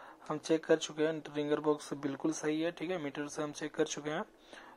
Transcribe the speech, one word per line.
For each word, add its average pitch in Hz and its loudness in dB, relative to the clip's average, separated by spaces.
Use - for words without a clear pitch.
हम 151 -4
check 160 0
कर 160 6
चुके 156 -2
हैं, 160 -2
तो 147 -14
ringer 147 6
box 151 2
बिल्कुल 143 0
सही 156 0
है, 170 2
ठीक 165 -4
है। 185 0
मीटर 147 -4
से 156 -6
हम 147 -4
check 151 -8
कर 156 4
चुके 151 -6
हैं, 170 -4